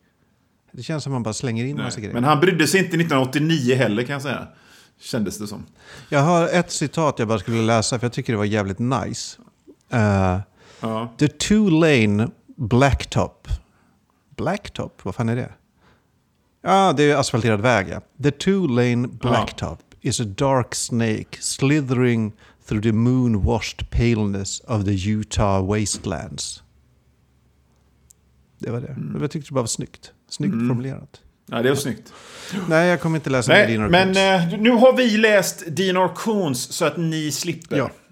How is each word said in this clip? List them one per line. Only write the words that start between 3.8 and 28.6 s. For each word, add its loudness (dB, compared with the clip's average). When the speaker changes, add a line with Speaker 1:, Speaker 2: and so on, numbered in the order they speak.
Speaker 2:
kan -6
jag -8
säga. -6
Kändes -6
det -10
som. -14
Speaker 1:
Jag 2
har 2
ett 0
citat -2
jag 0
bara 0
skulle -2
läsa, 0
för -4
jag -4
tycker -4
det 0
var 0
jävligt -2
nice. -4
Eh, 2
Speaker 2:
Ja. -6
Speaker 1:
"The 2
two-lane 2
blacktop." 0
Blacktop? -8
Vad -6
fan -2
är -2
det? -8
Ja, 4
det 4
är 4
asfalterad 0
väg, 2
ja. -8
"The 2
two-lane 0
Speaker 2:
Ja. -2
Speaker 1:
blacktop -2
is -2
a -2
dark -2
snake -4
slithering 0
through -2
the 2
moon-washed 0
paleness 0
of -4
the 0
Utah 0
wastelands." -6
Det -8